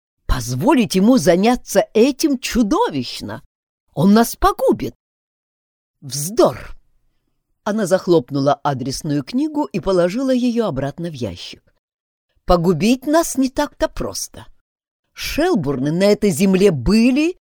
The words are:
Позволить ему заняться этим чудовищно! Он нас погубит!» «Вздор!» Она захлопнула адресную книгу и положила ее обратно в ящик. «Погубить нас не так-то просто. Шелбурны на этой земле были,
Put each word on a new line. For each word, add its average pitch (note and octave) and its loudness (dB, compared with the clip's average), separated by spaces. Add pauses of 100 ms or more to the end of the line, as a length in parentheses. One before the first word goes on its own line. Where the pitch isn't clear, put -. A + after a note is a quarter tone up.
(280)
Позволить C#3 0
ему A3 4
заняться F#3+ 2
этим C4+ 2
чудовищно! G3 -4 (520)
Он F#3+ 4
нас A#3 4
погубит!» G4+ 0 (1080)
«Вздор!» D3 -2 (880)
Она G#3+ -4
захлопнула D3+ 0
адресную C#3 -4
книгу D4 -4
и - -8
положила F#3+ 0
ее A#3 0
обратно C#3 -6
в D#3 -12
ящик. G#2+ -12 (720)
«Погубить F3+ 0
нас D#4 0
не C4 0
так-то D4 -4
просто. - -12 (680)
Шелбурны D3 -2
на F3 0
этой G#3 4
земле F#3+ 4
были, A#3 2